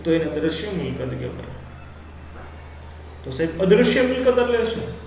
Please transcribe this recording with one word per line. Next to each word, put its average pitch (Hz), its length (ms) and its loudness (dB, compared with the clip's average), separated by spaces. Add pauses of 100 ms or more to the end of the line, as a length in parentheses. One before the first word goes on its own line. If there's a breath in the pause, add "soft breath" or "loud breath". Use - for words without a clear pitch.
તો 165 80 2
એને 160 140 4
દ્રશ્ય 151 460 -2
મિલકત 131 480 -4
કહેવાય. - 340 -8 (1700)
તો - 80 -8
સાહેબ, 165 300 -2
અદ્રશ્ય 226 400 8
મિલકત 254 380 4
એટલે 240 260 2
શું? - 220 -2 (200)